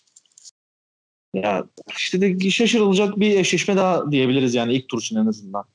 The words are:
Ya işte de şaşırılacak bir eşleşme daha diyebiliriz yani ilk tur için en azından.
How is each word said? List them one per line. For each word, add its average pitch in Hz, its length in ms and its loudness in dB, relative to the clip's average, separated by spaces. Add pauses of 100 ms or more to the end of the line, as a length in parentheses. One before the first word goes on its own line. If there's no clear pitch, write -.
(1300)
Ya 190 320 -2 (320)
işte - 240 -2
de 190 280 0
şaşırılacak 208 680 2
bir 208 200 4
eşleşme 190 360 0
daha 185 360 0
diyebiliriz 131 440 2
yani 117 180 0
ilk 131 160 -2
tur 113 120 -4
için 113 140 -6
en 110 100 2
azından. 101 380 -4 (120)